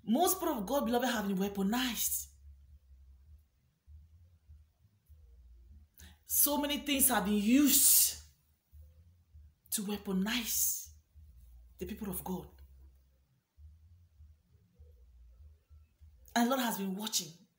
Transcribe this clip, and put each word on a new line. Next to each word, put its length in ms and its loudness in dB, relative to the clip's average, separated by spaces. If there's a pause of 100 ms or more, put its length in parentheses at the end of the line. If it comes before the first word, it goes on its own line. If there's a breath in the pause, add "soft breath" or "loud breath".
Most 360 2
people 160 0
of 80 -4
God, 200 0
beloved, 220 2
have 180 -2
been 120 -2
weaponized. 880 -2 (4000 soft breath)
So 300 2
many 220 -2
things 280 2
have 160 2
been 120 0
used 840 4 (1500)
to 120 -4
weaponize 1040 -4 (880)
the 60 -8
people 240 -10
of 160 -8
God. 220 -8 (4000)
And 140 4
Lord 120 2
has 160 -2
been 160 -4
watching 360 -6 (300)